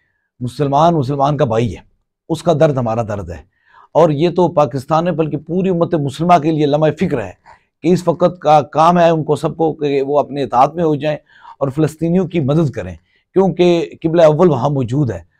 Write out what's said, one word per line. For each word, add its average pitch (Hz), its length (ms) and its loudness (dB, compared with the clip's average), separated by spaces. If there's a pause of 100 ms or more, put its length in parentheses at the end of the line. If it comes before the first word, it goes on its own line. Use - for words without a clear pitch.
(420)
मुसलमान, 143 540 0
मुसलमान 139 420 -2
का 147 100 0
भाई 113 200 0
है, 85 160 -10 (460)
उसका 160 260 -2
दर्द 147 220 2
हमारा 117 280 -4
दर्द 101 260 -8
है। 78 120 -14 (520)
और 156 180 4
ये 151 180 0
तो 180 180 0
पाकिस्तान 147 560 0
में 180 100 -2
बल्कि 151 240 -2
पूरी 180 300 -4
उम्मत 170 280 0
मुस्लिमा 156 420 2
के 151 120 0
लिए 156 160 0
लम्हा 151 260 2
फ़िक्र 156 280 -2
है 92 160 -12 (460)
कि 160 80 2
इस 180 160 2
वक्त 175 340 0
का 151 180 4 (140)
काम 165 260 4
है 170 140 4
उनको 147 240 0
सबको 156 360 -2
कि 143 300 -2
वो 143 160 0
अपने 135 240 -4
इताअत 127 320 0
में 175 80 -4
हो 156 140 0
जाएं 151 200 -4 (440)
और 139 100 -2
फ़लस्तीनियों 165 560 -2
की 175 140 -4
मदद 147 300 0
करें, 92 260 -10 (380)
क्योंकि 175 680 0
किबला 151 240 2
अव्वल 151 240 4
वहाँ 135 220 0
मौजूद 135 400 -2
है 85 160 -12 (120)